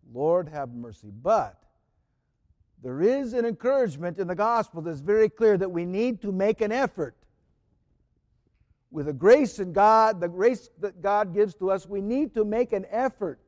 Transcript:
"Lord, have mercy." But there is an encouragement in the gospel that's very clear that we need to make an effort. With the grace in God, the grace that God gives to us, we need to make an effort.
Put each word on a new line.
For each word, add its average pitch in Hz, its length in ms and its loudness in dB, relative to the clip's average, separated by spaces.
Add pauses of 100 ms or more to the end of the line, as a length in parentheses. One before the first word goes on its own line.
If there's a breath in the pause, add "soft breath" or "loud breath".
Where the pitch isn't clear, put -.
(120)
"Lord, 156 360 0
have 139 260 -10
mercy." 113 380 -16
But 131 500 -2 (1200)
there 127 180 -8
is 247 320 0
an 240 120 -2
encouragement 214 760 -2
in 190 80 -4
the 180 80 -4
gospel 208 480 -2
that's 160 160 -8
very 208 300 2
clear 214 280 2
that 185 140 -2
we 175 140 -4
need 208 380 -4
to 202 100 -6
make 196 280 0
an 214 120 -2
effort. 220 440 -4 (1700)
With 147 160 -8
the 151 60 -6
grace 208 480 6
in 180 120 -6
God, 214 480 4
the 175 60 -2
grace 190 420 0 (120)
that 190 200 -8
God 202 320 0
gives 202 240 0
to 185 140 -4
us, 190 160 -4
we 196 140 -8
need 240 340 -4
to 220 100 0
make 220 280 -2
an 196 180 -4
effort. 208 580 -4